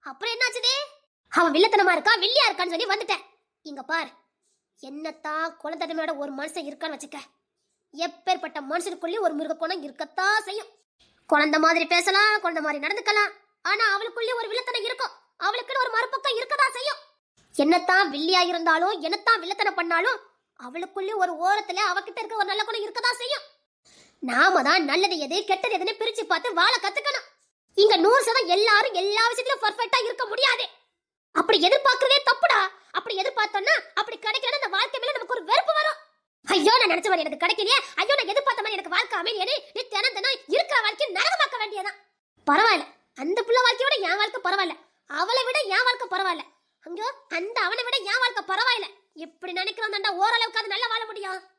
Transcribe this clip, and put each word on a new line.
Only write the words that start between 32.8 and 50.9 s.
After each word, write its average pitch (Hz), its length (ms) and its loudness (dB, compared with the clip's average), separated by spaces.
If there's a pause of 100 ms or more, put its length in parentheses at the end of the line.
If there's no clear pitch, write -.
அப்படி 427 280 -4
எதிர்பார்த்தோம்னா, 427 540 0 (200)
அப்படி 427 220 -4
கிடைக்கலன்னா 440 440 -2
அந்த 427 100 -4
வாழ்க்கை 415 280 -2
மேல 523 160 -4
நமக்கு 453 220 -6
ஒரு 381 120 -8
வெறுப்பு 554 260 2
வரும். 605 240 0 (480)
ஐயோ, 381 280 4
நான் 466 160 4
நினைச்ச 339 180 -2
மாதிரி 339 160 2
எனக்கு 294 180 -4
கிடைக்கலையே, 403 340 2 (180)
ஐயோ, 415 200 0
நான் 453 180 -2
எதிர்பார்த்த 523 300 -2
மாதிரி 427 140 -4
எனக்கு 349 180 -6
வாழ்க்கை 466 220 -2
அமையலையே, 427 420 -2 (120)
நீ 453 180 -8
தினம் 427 280 -2
தினம் 403 220 2 (160)
இருக்கிற - 260 6
வாழ்க்கையை 440 360 0
நரகமாக்க 587 400 2
வேண்டியதான். 403 420 -6 (480)
பரவாயில்ல, 359 380 6 (320)
அந்த 339 240 -2
புள்ள 466 200 2
வாழ்க்கையோட 508 380 2
என் 381 220 -2
வாழ்க்கை 415 200 -4
பரவாயில்ல, 370 340 -2 (340)
அவளை 392 340 0
விட 508 160 -2 (160)
என் 494 120 2
வாழ்க்கை 494 200 -2
பரவாயில்ல, 359 380 -4 (380)
அங்கோ 349 240 -10 (300)
அந்த 415 240 -6
அவனை 427 240 -2
விட 508 120 -2 (120)
என் 494 140 0
வாழ்க்கை 494 220 -2
பரவாயில்ல. 427 440 -2 (360)
இப்படி 359 280 -14
நினைக்கிறவன் 403 420 -6
தாண்டா 415 240 -2
ஓரளவுக்கு 453 420 0
அது 403 120 -4
நல்லா 466 180 -2